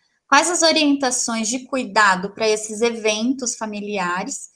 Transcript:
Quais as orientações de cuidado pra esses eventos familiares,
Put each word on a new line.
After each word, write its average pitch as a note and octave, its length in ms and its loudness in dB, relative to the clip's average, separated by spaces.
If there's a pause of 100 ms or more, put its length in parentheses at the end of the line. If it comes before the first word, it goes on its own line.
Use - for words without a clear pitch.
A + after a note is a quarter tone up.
(280)
Quais D#4 240 6
as E4 100 0
orientações C#4 840 2
de B3+ 180 -4
cuidado G3+ 680 0
pra A3+ 160 -2
esses G#3+ 340 -2
eventos A3+ 720 -2
familiares, G3+ 1000 -6